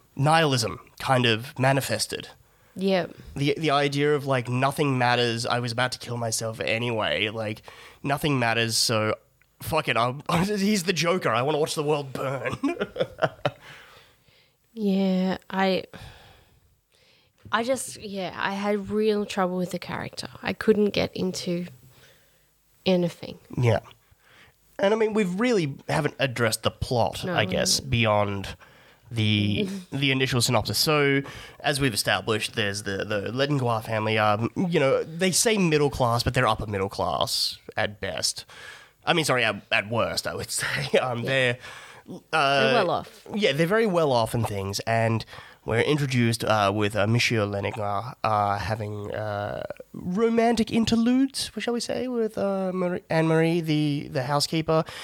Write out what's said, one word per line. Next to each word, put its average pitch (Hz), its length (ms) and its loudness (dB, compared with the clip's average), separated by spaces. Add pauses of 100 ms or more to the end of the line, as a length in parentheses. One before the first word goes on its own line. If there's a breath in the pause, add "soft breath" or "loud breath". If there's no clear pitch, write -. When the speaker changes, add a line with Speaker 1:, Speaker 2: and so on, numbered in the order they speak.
(180 loud breath)
Speaker 1:
nihilism 135 600 2 (200)
kind 127 260 2
of 117 320 0
manifested. 127 720 0 (520 soft breath)
Speaker 2:
Yep. 190 360 0 (200)
Speaker 1:
The, 143 220 0
the 156 140 0
idea 143 420 2
of, 143 140 -2
like, 127 220 0
"Nothing 135 500 0
matters, 120 480 2
I 120 120 0
was 120 120 -4
about 123 220 -2
to - 60 -10
kill 120 180 -8
myself 113 420 -4
anyway, 107 720 0
like, 107 340 -8 (400 loud breath)
nothing 139 340 0
matters, 113 400 0
so 107 380 0 (480)
fuck 156 240 -2
it, 117 100 0
I'll, 127 320 0
<laughs> 170 160 2
he's 202 380 0
the 190 100 0
Joker, 170 380 0
I 117 100 2
wanna 151 160 2
watch 151 160 0
the 160 100 -2
world 147 300 -2
burn." 131 480 -4
<laughs> 330 160 -2 (2000 loud breath)
Speaker 2:
Yeah, 190 640 2 (120)
I, 190 340 0 (1700 loud breath)
I 220 120 0
just, 254 360 -4
yeah, 196 380 -8
I 196 160 -4
had 202 360 -2
real 208 360 0
trouble 185 320 -2
with 180 140 -4
the 175 80 -6
character. - 480 -10 (160)
I 190 100 -2
couldn't 208 380 2
get 170 240 0
into 180 500 -4 (1200 soft breath)
anything. 175 540 0 (180)
Speaker 1:
Yeah. 117 220 4 (1000 soft breath)
And, 196 140 4
I 220 40 2
mean, 220 160 2
we've 190 260 0
really 208 360 2 (140)
haven't 147 300 0
addressed 120 420 0
the - 80 0
plot, - 560 0
Speaker 2:
No, 180 80 -2
Speaker 1:
I 185 120 2
Speaker 2:
we 185 60 -4
Speaker 1:
guess, - 260 2
Speaker 2:
haven't. 135 120 -6
Speaker 1:
beyond 104 580 2 (640 loud breath)
the, 107 580 2 (120)
Speaker 2:
<laughs> - 120 -16
Speaker 1:
the 139 200 0
initial 131 300 2
synopsis. 110 360 0
So, 143 460 2 (380 loud breath)
as 143 200 -2
we've 131 140 2
established, 107 580 0
there's 104 300 -2
the, 98 140 -4
the 101 360 -4
Letengua 127 500 0
family. 110 360 0
Um, 107 360 2
you 170 240 0
know, 127 240 4
they 170 280 -2
say 220 260 2
middle 151 320 4
class, 120 320 0
but - 140 -2
they're 127 120 4
upper 110 200 0
middle 98 220 -2
class - 680 -2 (180)
at 104 240 -2
best. - 460 -4 (600 loud breath)
I 160 60 2
mean, 165 120 2
sorry, 127 180 2
at, 110 120 2 (160)
at 107 180 0
worst, 90 380 -2
I 82 80 -4
would - 160 -8
<laughs> - 0 -
say. - 480 -2
Um, 120 240 -2
Speaker 2:
Yeah. - 60 -6
Speaker 1:
they're, 131 280 2 (760 loud breath)
uh, 139 320 4
Speaker 2:
They're 135 100 4
well 196 180 2
off. - 440 -6
Speaker 1:
Yeah, 202 160 2
they're 160 160 2
very 226 180 2
well 165 280 2
off 113 200 2
and 113 140 0
things. 98 340 -4
And 113 440 2 (400 loud breath)
we're 110 160 0
introduced, 131 640 2
uh, 104 280 4
with, 104 220 0
uh, 101 100 4
Monsieur 117 400 2
Lenegua, 101 680 -4 (100)
uh, 104 360 2
having, 104 540 -6
uh, 104 500 -4 (280)
romantic 226 800 0
interludes, 233 840 2
shall 240 160 -4
we 233 80 -2
say, 240 260 -4
with, 226 300 -2
uh, 190 360 -2
Marie, 180 360 -2
Anne-Marie, 160 500 4
the, 151 500 0
the 143 140 -2
housekeeper. 156 600 0 (180 loud breath)